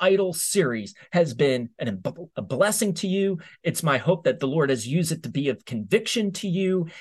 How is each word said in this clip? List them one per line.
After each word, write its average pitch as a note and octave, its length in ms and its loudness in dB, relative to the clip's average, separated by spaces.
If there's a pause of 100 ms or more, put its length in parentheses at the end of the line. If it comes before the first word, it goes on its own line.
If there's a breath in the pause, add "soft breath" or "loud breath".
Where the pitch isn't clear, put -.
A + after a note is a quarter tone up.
Idols F#3+ 420 2
series A#2+ 500 0 (200 loud breath)
has E3+ 200 4
been B2+ 460 2
an, G2+ 240 -4 (320)
a - 80 -6
blessing G3+ 520 0
to G3 120 -6
you. G3 320 0 (240 loud breath)
It's E3 220 -2
my C#3 120 2
hope E3 280 0
that C3 160 0
the C#3 80 0
Lord D3 220 2
has A#2+ 140 0
used D#3 280 0
it D#3+ 100 -6
to C#3 60 -8
be C3+ 220 -2
of - 140 -6
conviction G3+ 680 -2
to G3 160 -6
you F#3 400 0 (120 loud breath)